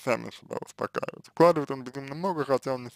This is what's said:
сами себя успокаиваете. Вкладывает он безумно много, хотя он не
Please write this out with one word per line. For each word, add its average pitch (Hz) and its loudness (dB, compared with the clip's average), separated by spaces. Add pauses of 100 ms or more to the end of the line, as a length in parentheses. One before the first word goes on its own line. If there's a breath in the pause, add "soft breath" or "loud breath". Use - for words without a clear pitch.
сами 117 0
себя - -12
успокаиваете. - -8
Вкладывает 156 6
он 135 -6
безумно 135 -10
много, 165 -4
хотя 131 0
он 123 -6
не 120 -12